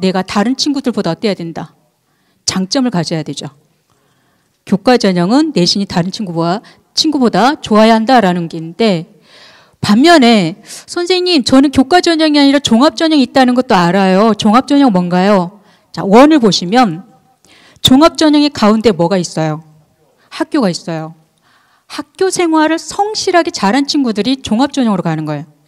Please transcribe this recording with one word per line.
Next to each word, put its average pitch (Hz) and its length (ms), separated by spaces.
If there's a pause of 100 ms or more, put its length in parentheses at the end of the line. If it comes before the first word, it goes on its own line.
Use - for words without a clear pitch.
내가 185 220
다른 214 340
친구들보다 247 540
어때야 190 240
된다? 165 400 (720)
장점을 240 440
가져야 165 320
되죠. 147 260 (1160)
교과 247 300
전형은 220 580
내신이 196 320
다른 180 240
친구보다, 175 500 (340)
친구보다 262 680
좋아야 220 340
한다라는 208 540
게 170 100
있는데, 170 560 (680)
반면에 233 800 (260)
"선생님, 349 580
저는 269 260
교과 359 300
전형이 320 380
아니라 277 200
종합 277 380
전형이 320 260
있다는 247 320
것도 254 200
알아요. 190 600
종합 226 340
전형 285 240
뭔가요?" 180 680 (320)
자, 165 120
원 240 340
보시면 190 640 (800)
종합 311 360
전형의 294 320
가운데 220 420
뭐가 170 240
있어요? 160 480 (640)
학교가 285 420
있어요. 160 440 (720)
학교 - 440
생활을 320 480
성실하게 381 720
잘한 247 380
친구들이 254 540
종합 262 300
전형으로 220 300
가는 156 220
거예요. 151 200 (240)